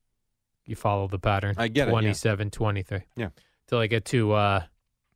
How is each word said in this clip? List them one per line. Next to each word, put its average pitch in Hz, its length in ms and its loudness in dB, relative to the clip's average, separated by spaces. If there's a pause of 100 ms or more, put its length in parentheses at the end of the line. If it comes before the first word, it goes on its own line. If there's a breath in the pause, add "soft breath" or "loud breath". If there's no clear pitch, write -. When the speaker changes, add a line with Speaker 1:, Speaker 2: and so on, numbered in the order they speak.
(640)
Speaker 1:
You 113 100 -10
follow 101 320 -2
the 98 120 -6
pattern? 101 380 0
Speaker 2:
I 117 100 0
get 120 200 2
it, 113 40 2
yeah. - 0 -
Speaker 1:
Twenty-seven, 107 600 0
twenty-three. 101 520 -4 (120)
Speaker 2:
Yeah. 107 140 -6 (380 soft breath)
Speaker 1:
Till 101 120 0
I 113 80 2
get 107 180 0
to, 110 280 2
uh, 101 300 2 (520)